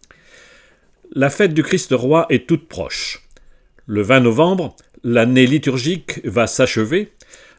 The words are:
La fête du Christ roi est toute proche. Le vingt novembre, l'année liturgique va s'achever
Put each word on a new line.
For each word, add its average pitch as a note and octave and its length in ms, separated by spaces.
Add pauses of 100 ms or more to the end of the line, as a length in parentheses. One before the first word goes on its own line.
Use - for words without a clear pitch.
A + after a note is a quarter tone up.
(1120)
La C3+ 180
fête F3 260
du D3+ 100
Christ - 260
roi C3 380
est C3 180
toute - 220
proche. - 600 (580)
Le G#2 140
vingt B2 200
novembre, D3+ 560 (260)
l'année B2 440
liturgique C#3+ 760
va A2 220
s'achever C3 640 (480)